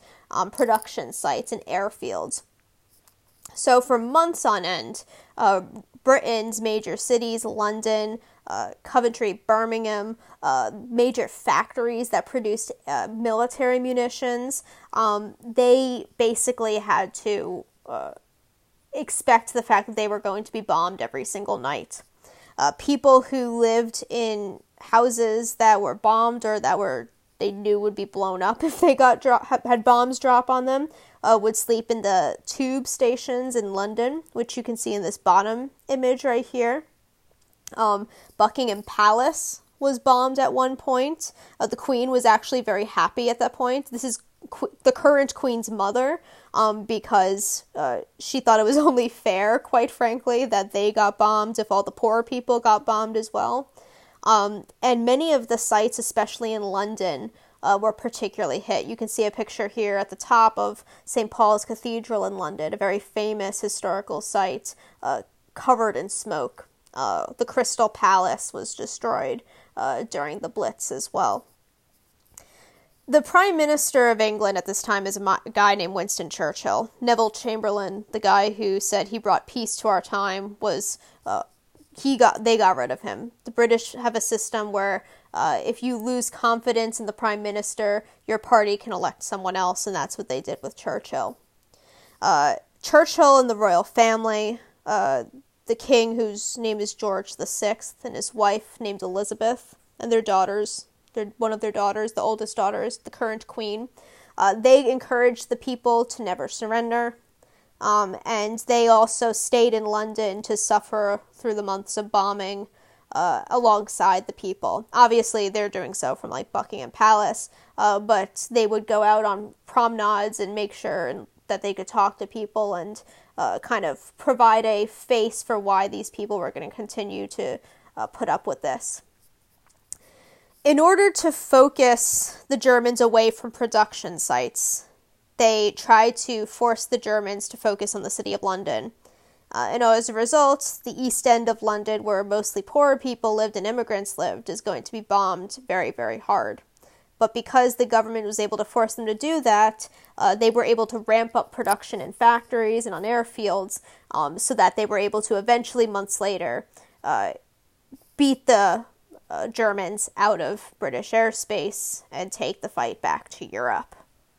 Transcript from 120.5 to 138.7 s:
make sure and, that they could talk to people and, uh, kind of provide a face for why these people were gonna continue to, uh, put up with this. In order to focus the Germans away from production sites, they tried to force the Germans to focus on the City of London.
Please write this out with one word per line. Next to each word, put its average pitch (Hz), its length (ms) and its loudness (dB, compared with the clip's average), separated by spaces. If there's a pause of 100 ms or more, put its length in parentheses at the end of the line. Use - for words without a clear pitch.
make 208 180 -6
sure 185 340 -6
and, - 200 -8 (200)
that 196 140 -4
they 202 140 -6
could 190 140 -10
talk 202 300 0
to 202 80 -8
people 208 480 -4
and, 190 280 -10 (340)
uh, 104 220 -2
kind 208 260 -4
of - 320 -8
provide 226 480 4
a 214 220 0
face 226 560 -2
for 220 160 -2
why 196 300 0
these 208 200 -10
people 208 300 -6
were 160 120 -4
gonna 147 200 -10
continue 202 560 -10
to, - 320 -8 (380)
uh, 110 100 -6
put - 240 -6
up 151 160 -2
with - 160 -6
this. - 400 -8 (1600)
In 285 140 6
order 370 320 6
to 330 220 0
focus - 1160 4
the 226 80 0
Germans 240 440 4
away 226 300 6
from 226 200 -8
production 214 680 -2
sites, - 640 -2 (520)
they 220 360 4
tried 233 460 4
to 220 280 -4
force 233 400 -2
the 240 120 -2
Germans 208 500 -4
to - 80 -14
focus 208 380 -4
on 202 80 -8
the 180 80 -8
City 202 220 -6
of 196 100 -6
London. 190 500 -4 (640)